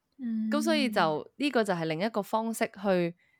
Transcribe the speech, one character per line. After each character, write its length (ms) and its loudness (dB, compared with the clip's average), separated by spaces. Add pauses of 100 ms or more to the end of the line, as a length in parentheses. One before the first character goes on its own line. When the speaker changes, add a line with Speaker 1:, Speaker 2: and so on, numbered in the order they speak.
(200)
Speaker 1:
嗯。 320 -2
Speaker 2:
咁 100 2
所 140 2
以 140 2
就， 460 0
呢 160 0
個 120 4
就 100 0
係 120 -2
另 140 -2
一 100 0
個 120 -2
方 320 -2
式 140 -2
去 480 0 (240)